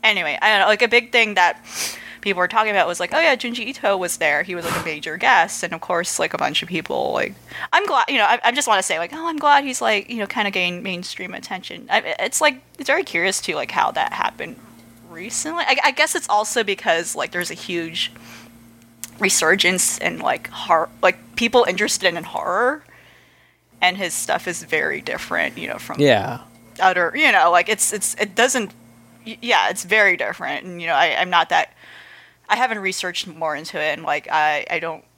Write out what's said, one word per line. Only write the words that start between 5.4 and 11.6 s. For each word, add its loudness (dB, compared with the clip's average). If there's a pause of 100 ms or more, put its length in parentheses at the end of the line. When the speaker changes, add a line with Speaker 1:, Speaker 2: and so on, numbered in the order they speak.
Speaker 1:
And -6
of -8
course, -2
like, 0
a -6
bunch -2
of -12
people, -2
like, -2 (400)
I'm 4
glad, 2
you 0
know, 6
I, 4
I 6
just -2
wanna 4
say, -2
like, -4
"Oh, -6
I'm -4
glad 4
he's, -6
like, 0
you -8
know, -4
kinda -2
gained -2
mainstream -8
attention." -12